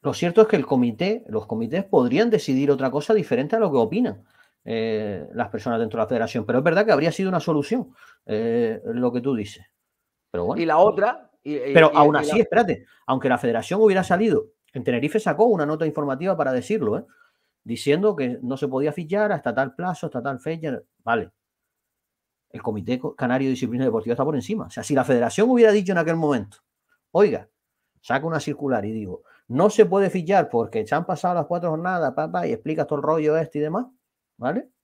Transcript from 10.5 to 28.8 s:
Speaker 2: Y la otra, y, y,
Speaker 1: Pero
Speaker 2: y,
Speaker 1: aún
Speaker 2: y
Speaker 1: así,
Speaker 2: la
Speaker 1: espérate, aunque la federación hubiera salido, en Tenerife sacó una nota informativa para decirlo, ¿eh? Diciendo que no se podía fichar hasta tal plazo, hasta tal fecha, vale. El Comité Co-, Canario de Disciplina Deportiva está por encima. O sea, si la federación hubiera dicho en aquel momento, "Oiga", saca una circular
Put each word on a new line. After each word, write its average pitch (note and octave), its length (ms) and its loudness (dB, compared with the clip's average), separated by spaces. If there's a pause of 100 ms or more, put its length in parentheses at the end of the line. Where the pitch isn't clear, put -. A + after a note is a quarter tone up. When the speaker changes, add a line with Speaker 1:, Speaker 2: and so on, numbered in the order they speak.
Speaker 2:
Y E3+ 60 0
la D#3 100 4
otra, G#3 540 2 (100)
y, D3 140 -8
y, C3+ 180 -4
Speaker 1:
Pero D#3+ 180 10
Speaker 2:
y, D#3 60 2
Speaker 1:
aún D3+ 180 8
Speaker 2:
y C#3 40 4
Speaker 1:
así, D3+ 180 0
Speaker 2:
la A3+ 60 4
Speaker 1:
espérate, F#3+ 420 0 (220)
aunque C3 220 0
la B2 100 2
federación A#2+ 420 -2
hubiera F#3+ 220 4
salido, F3+ 480 0 (200)
en B2 120 -8
Tenerife C3+ 360 0
sacó F3+ 260 2
una F3+ 200 2
nota D#3 220 -2
informativa D3 500 -2
para C3+ 140 0
decirlo, B2 480 -2
¿eh? - 60 -12 (580)
Diciendo D3 520 0
que B2 280 -4
no B2+ 120 -4
se C#3+ 120 -4
podía C#3 260 -2
fichar G3 380 -2
hasta F3+ 220 -4
tal C3 200 -2
plazo, F3+ 320 -6
hasta B2+ 160 -6
tal C3 180 -6
fecha, D#3 400 -6 (240)
vale. A2+ 280 -2 (1200)
El - 100 -14
Comité A2+ 380 -4
Co-, - 160 -8
Canario C3 320 -2
de C3 60 0
Disciplina B2 300 -4
Deportiva A2+ 300 -2
está C3+ 100 -2
por D3+ 120 -2
encima. G3+ 320 -6
O - 20 -18
sea, A2+ 140 -12
si - 100 -4
la C3 100 2
federación B2+ 460 2
hubiera A#3 220 6
dicho G3+ 200 0
en F3 60 0
aquel E3 200 0
momento, C3+ 400 -2 (520)
"Oiga", F3 400 2 (500)
saca C#3+ 280 -4
una D#3+ 120 -4
circular C3+ 460 -4